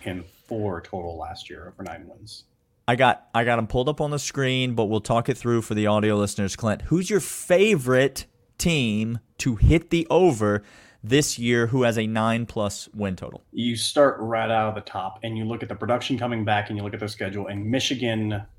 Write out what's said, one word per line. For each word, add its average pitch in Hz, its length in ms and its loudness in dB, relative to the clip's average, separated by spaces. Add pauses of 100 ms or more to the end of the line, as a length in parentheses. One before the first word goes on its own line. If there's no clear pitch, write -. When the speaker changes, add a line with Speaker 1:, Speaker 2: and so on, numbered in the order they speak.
Speaker 1:
And 90 220 -8
four 101 560 -6
total 87 360 -10
last 78 320 -12
year 90 240 -18
over 98 100 -14
nine 82 260 -14
wins. - 340 -20 (420)
Speaker 2:
I 120 120 2
got, 123 360 2
I 117 120 2
got 120 120 4
'em 113 100 -2
pulled 127 200 0
up 151 140 -2
on 147 100 -2
the 147 80 -4
screen, 131 560 -2
but 113 100 2
we'll 107 140 0
talk 117 300 0
it 131 80 -2
through 117 240 2
for 110 140 -6
the 104 120 2
audio 107 300 4
listeners. 101 400 -2
Clint, 104 240 -2
who's 185 280 0
your 202 120 2
favorite 143 1040 2 (320)
team 117 640 0 (180)
to 123 180 0
hit 151 360 6
the 170 180 2
over 110 520 4 (440)
this 139 320 2
year 117 300 2
who 127 160 2
has 117 140 2
a 110 100 0
nine 113 380 0
plus 104 480 -4
win 101 220 -4
total? - 360 -12
Speaker 1:
You 120 240 -2
start 139 460 2
right 113 280 -2
out 110 200 2
of 104 60 -6
the 101 140 -8
top, 95 340 -8
and 113 140 -6
you 110 60 -4
look 113 180 -4
at 123 60 -6
the 110 80 -8
production 120 420 -2
coming 113 280 -2
back, 104 240 0
and 107 80 -6
you 101 60 -6
look 101 100 -6
at 104 60 -10
their 104 100 -6
schedule, 98 380 -8
and 101 180 -6
Michigan 113 760 -2 (180)